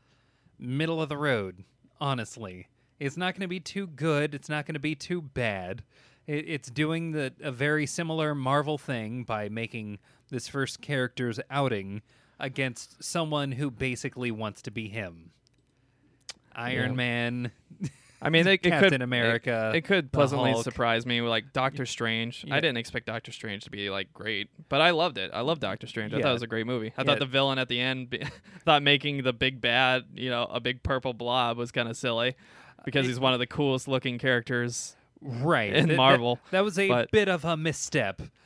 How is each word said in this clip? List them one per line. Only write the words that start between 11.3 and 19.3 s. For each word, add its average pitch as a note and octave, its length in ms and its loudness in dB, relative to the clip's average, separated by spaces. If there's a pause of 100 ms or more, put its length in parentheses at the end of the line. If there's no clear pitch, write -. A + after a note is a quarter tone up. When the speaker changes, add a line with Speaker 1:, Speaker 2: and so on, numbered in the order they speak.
Speaker 1:
outing A2 520 -2 (360)
against C3 640 -6
someone D3+ 500 -2
who C#3 180 -2
basically B2 600 -4
wants G#2+ 300 -6
to - 100 -10
be G#2+ 200 -6
him. E2+ 400 -10 (1200)
Iron B2+ 360 -2
Speaker 2:
Yeah. B2+ 60 -2
Speaker 1:
Man. A#2+ 560 -2 (680)
Speaker 2:
I D3+ 100 0
mean, E3 180 6
it, G3 60 8
it F#3 100 0
could, F3 80 6
Speaker 1:
Captain E3 220 6
Speaker 2:
it, B2+ 80 2
Speaker 1:
America, A#2 720 2